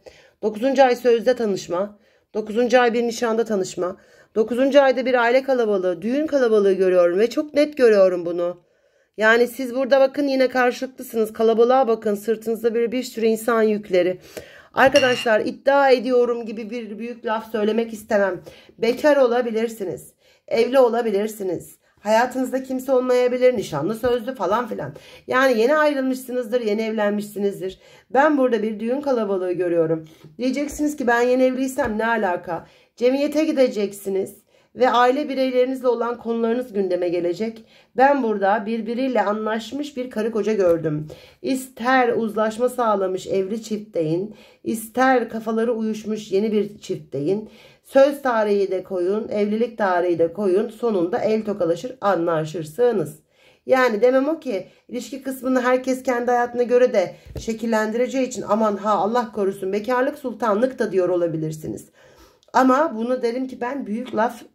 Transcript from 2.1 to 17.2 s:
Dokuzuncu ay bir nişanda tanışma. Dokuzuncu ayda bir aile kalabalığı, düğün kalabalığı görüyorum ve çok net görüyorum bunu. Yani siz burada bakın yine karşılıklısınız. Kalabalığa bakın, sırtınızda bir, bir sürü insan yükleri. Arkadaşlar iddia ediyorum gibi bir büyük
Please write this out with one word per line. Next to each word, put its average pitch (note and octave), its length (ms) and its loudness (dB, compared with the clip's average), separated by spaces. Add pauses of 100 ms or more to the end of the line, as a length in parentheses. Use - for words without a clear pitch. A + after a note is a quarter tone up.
Dokuzuncu A3 460 0
ay A#3+ 140 2
bir A#3 100 0
nişanda A#3 420 -2
tanışma. F#3+ 520 -4 (380)
Dokuzuncu B3 460 4
ayda C4 240 4
bir B3+ 80 0
aile B3 300 4
kalabalığı, G#3 580 0
düğün C4+ 260 -2
kalabalığı A3 460 4
görüyorum F3+ 460 4
ve A3+ 100 2
çok D4+ 240 -4
net D4 240 2
görüyorum F#3+ 480 4
bunu. F3 380 -4 (540)
Yani A#3 300 4
siz A#3+ 280 -8
burada C4+ 240 2
bakın C4+ 280 2
yine C4 200 2
karşılıklısınız. B3 840 -2
Kalabalığa A#3 540 4
bakın, A3 280 -2
sırtınızda A3 600 -4
bir, A#3 160 -2
bir B3 120 -4
sürü A3+ 220 -4
insan A3 380 0
yükleri. F#3 560 0 (540)
Arkadaşlar B3 640 4
iddia C#4 500 2
ediyorum B3 560 2
gibi G#3 240 -10
bir G#3+ 300 -10
büyük A#3 260 -12